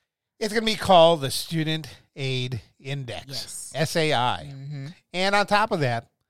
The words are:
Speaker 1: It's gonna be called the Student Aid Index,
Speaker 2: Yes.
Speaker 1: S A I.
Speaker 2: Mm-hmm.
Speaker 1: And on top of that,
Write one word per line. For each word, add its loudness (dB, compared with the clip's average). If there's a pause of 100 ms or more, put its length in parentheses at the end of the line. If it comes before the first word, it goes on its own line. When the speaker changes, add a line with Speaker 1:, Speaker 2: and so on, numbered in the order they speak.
(380)
Speaker 1:
It's -4
gonna 0
be 0
called 8
the -4
Student -2 (280)
Aid -4 (180)
Index, -10
Speaker 2:
Yes. -12
Speaker 1:
S -2
A 0
I. 0
Speaker 2:
Mm-hmm. -12 (260)
Speaker 1:
And 0
on 2
top 2
of 0
that, -2 (200)